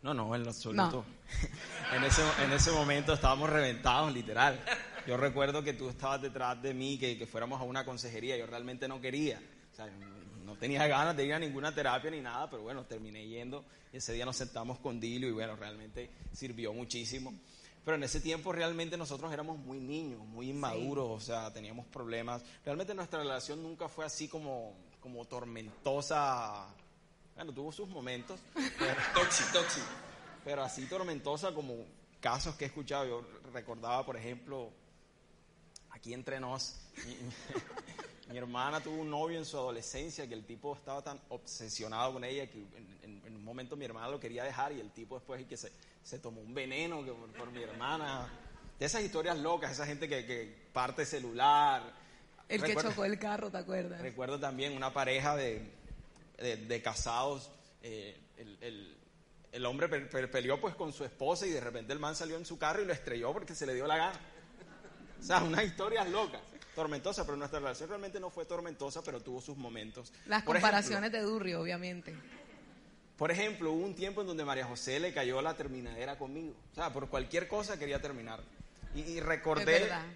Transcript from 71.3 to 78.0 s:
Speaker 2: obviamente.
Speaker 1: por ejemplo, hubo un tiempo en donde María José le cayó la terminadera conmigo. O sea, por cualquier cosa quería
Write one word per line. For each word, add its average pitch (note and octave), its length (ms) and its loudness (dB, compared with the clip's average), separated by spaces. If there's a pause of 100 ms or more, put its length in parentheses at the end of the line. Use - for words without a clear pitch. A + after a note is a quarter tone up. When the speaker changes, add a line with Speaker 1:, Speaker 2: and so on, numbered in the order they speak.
Speaker 2:
obviamente. F3 580 -4 (1040)
Speaker 1:
por D#3 140 4
ejemplo, F#3 400 2
hubo E3 140 4
un G3 100 -2
tiempo G3 260 -2
en F#3+ 60 -2
donde D#3+ 180 -2
María C3 200 2
José B2+ 340 -2
le F3 140 0
cayó C3 280 2
la D#3+ 140 2
terminadera C3 640 -6
conmigo. C#3+ 360 -6 (200)
O - 20 -14
sea, D#3 180 0
por C3+ 160 -4
cualquier D3+ 380 0
cosa G#3 320 0
quería C#3 220 0